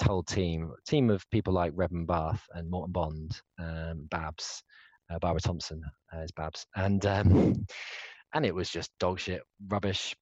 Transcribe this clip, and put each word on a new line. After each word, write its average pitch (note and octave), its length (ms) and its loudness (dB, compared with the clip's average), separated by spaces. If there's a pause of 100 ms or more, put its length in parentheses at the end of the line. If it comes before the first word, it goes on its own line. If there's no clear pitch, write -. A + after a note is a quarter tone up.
whole G2 200 4
team, E2 500 0 (140)
team C3+ 240 4
of G2 200 2
people G2+ 220 2
like F2 240 2
Redmond E2+ 320 0
Bath E2 340 0 (120)
and E2+ 160 -8
Morton F2+ 220 -4
Bond, D#2 480 -4 (200)
um, D#2+ 500 -6
Babs, - 540 -8 (460)
uh, E2+ 100 -4
Barbara E2 200 2
Thompson, D#2+ 400 -4 (320)
uh, E2 80 -8
is D#2 120 -8
Babs. D#2+ 420 -8
And, G2 320 2
um, G2 480 6 (800)
and D3+ 100 4
it F#2 100 2
was F2+ 140 -2
just - 300 -6
dog F2+ 220 0
shit, - 220 -4 (260)
rubbish G2 540 -2